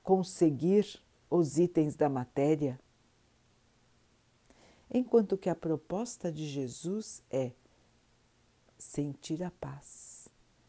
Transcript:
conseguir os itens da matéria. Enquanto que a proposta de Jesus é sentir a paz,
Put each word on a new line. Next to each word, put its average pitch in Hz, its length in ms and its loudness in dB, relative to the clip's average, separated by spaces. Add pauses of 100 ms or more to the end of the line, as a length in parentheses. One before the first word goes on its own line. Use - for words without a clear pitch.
conseguir 180 1000 2 (280)
os 151 280 2
itens 165 380 2
da 151 120 2
matéria. 139 720 0 (2000)
Enquanto 233 480 2
que 190 120 -4
a 165 60 0
proposta 175 760 -4
de 151 160 -6
Jesus 143 840 -6
é 127 220 -4 (1300)
sentir 147 680 -6
a 175 80 -6
paz, - 760 -14 (400)